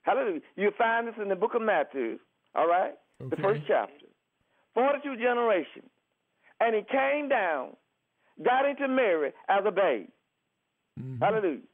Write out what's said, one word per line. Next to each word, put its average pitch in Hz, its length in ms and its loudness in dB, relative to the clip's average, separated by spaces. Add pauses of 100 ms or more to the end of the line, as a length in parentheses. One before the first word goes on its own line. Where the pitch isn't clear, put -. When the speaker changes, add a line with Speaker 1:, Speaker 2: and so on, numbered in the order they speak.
Speaker 1:
Hallelujah. 220 380 0 (160)
You'll 202 220 2
find 233 280 0
this 226 140 -10
in 202 80 -6
the 190 80 0
book 226 180 -2
of 233 60 0
Matthew, 147 580 -2 (360)
all 156 120 2
right? 233 280 2 (240)
The 131 80 -14
Speaker 2:
Okay. 151 160 -6
Speaker 1:
first 196 260 0
chapter. 123 380 -2 (680)
Forty-two 269 440 0
generations. 233 760 0 (720)
And 226 140 2
he 208 80 0
came 277 460 0
down, 180 480 -2 (680)
got 254 220 4
into 277 240 -2
Mary 196 440 2 (160)
as 196 180 2
a 214 40 2
babe. 160 380 0 (880)
Speaker 2:
Mm-hmm. 131 240 -6
Speaker 1:
Hallelujah. 190 380 0 (140)